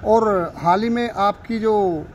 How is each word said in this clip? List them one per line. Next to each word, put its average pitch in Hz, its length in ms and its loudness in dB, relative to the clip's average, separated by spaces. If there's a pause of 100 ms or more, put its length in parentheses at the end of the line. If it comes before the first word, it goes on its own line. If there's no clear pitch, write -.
और 214 520 2
हाल 180 260 2
ही 233 60 -2
में 233 220 -2
आपकी 202 480 -2
जो 202 460 0 (100)